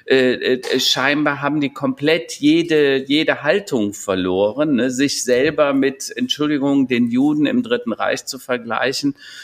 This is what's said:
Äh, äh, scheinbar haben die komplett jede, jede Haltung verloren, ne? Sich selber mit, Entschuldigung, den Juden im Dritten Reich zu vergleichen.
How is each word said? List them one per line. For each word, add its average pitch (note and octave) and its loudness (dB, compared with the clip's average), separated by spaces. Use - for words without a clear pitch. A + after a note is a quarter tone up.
Äh, B2+ 4
äh, B2 -2
scheinbar C#3+ 0
haben C#3+ -2
die C#3 -2
komplett C#3+ -2
jede, D3+ 2
jede C#3 0
Haltung C#3 0
verloren, G2+ 0
ne? B2 0
Sich C3+ -2
selber C#3+ 2
mit, C3+ -2
Entschuldigung, C#3 0
den A#2+ 2
Juden C#3+ 2
im A#2+ 0
Dritten A#2 -2
Reich G#2 -4
zu C3+ -10
vergleichen. B2 -4